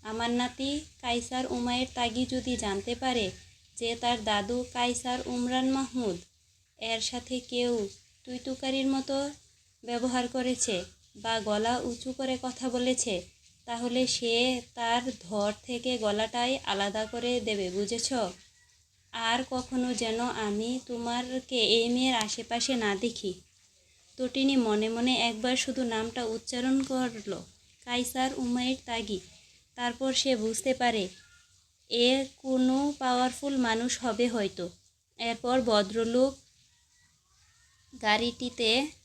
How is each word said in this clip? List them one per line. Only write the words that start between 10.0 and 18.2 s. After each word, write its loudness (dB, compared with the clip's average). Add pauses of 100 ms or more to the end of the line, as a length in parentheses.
করেছে 0 (320)
বা -2
গলা 2
উঁচু -4
করে -2
কথা -4
বলেছে, 0 (420)
তাহলে 0
সে 2 (120)
তার 2 (180)
ধর 0 (100)
থেকে -2
গলাটাই 2
আলাদা 0
করে -2
দেবে, -2
বুঝেছ? -2 (1000)